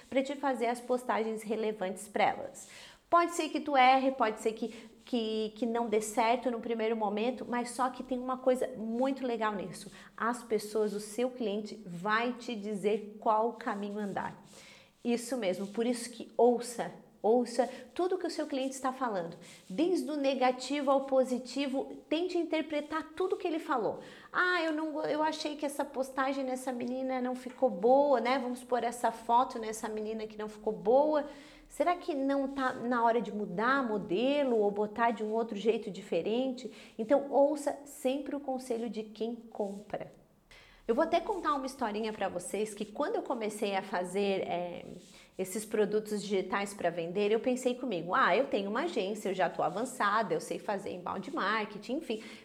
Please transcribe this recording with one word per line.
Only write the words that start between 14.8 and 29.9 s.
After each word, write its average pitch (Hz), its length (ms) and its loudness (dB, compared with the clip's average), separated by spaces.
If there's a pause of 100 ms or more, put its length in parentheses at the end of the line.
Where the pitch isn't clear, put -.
Isso 240 340 0
mesmo, 190 300 0
por 233 180 -2
isso 240 240 0
que - 260 -12
ouça, 233 560 4 (300)
ouça 240 480 4 (240)
tudo 359 240 0
que 359 80 -4
o 320 60 -2
seu 311 160 -4
cliente 262 260 -2
está 262 180 -2
falando, 208 460 -4 (320)
desde 277 400 2
o 302 80 -2
negativo 269 720 2
ao 269 120 6
positivo, 262 920 0 (140)
tente 339 260 0
interpretar 311 800 -2
tudo 370 220 0
que 381 100 -4
ele 320 120 -2
falou. 226 400 0 (320)
Ah, 359 320 2
eu 320 80 0
não 311 200 -2
go-, 294 120 -4
eu 302 180 0
achei 311 340 -2
que 294 120 -2
essa 277 180 -2
postagem 269 580 -2
nessa 254 280 -4
menina 254 500 -2
não 254 140 -2
ficou 254 340 0
boa, 247 500 6
né? 247 200 2
Vamos 247 240 -4
pôr 240 200 0
essa 233 280 0
foto 240 480 2
nessa 220 280 -4
menina 214 380 -4